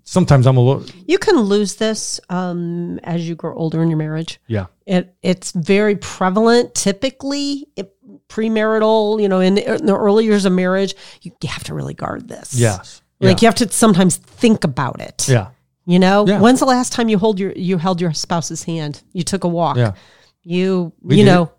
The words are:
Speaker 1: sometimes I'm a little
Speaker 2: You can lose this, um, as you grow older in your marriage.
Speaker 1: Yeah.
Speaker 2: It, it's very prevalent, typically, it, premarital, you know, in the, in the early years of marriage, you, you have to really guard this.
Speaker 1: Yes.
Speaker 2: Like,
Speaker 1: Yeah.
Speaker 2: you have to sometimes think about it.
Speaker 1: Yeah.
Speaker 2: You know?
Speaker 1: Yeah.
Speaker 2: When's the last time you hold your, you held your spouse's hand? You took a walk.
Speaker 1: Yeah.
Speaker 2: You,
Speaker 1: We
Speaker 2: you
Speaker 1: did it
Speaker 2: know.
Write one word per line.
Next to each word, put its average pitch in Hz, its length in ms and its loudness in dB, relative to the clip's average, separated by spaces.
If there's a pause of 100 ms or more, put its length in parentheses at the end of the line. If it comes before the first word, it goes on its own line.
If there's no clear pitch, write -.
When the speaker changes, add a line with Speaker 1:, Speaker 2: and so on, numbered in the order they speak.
Speaker 1:
sometimes 143 420 4
I'm 131 120 4
a - 20 6
little 127 220 2 (240)
Speaker 2:
You 339 100 2
can 381 240 2
lose 202 360 0
this, - 520 -4
um, 175 760 -6
as 170 240 -6
you 170 80 -8
grow 160 220 -10
older 160 260 -2
in 165 60 2
your 160 100 0
marriage. 156 480 -6
Speaker 1:
Yeah. 101 200 -4 (180)
Speaker 2:
It, 180 380 -4
it's 180 300 -4
very 202 440 0
prevalent, 220 760 0
typically, 277 920 -6 (100)
it, - 180 -12 (340)
premarital, 220 920 0
you 196 60 2
know, 185 120 2
in 190 140 4
the, 220 200 0
in - 120 -4
the 196 100 4
early 214 300 2
years 208 180 2
of 185 80 2
marriage, 185 420 0 (280)
you, 175 100 -18 (100)
you 170 60 -6
have - 160 -12
to - 100 -10
really 67 200 -8
guard - 340 -10
this. - 260 -14
Speaker 1:
Yes. 113 460 -2 (200)
Speaker 2:
Like, 185 220 4
Speaker 1:
Yeah. 226 40 8
Speaker 2:
you - 20 6
have 226 80 2
to 226 160 -2
sometimes 190 440 4
think - 480 0
about 139 360 -6
it. - 280 -8
Speaker 1:
Yeah. 117 200 2 (380)
Speaker 2:
You 180 120 4
know? 196 300 4
Speaker 1:
Yeah. 202 120 2
Speaker 2:
When's 254 200 6
the 277 60 0
last 247 260 0
time 233 160 -2
you 214 100 2
hold 202 220 0
your, 196 120 -4
you 185 260 -2
held 180 220 -2
your 175 120 -2
spouse's 165 500 -6
hand? 156 400 -8 (100)
You 180 100 -4
took 190 200 -6
a 180 60 -2
walk. 165 280 -2
Speaker 1:
Yeah. 117 160 2 (500)
Speaker 2:
You, 180 500 -2 (100)
Speaker 1:
We 196 140 2
Speaker 2:
you 208 80 8
Speaker 1:
did 196 60 8
it 180 40 6
Speaker 2:
know. 175 240 2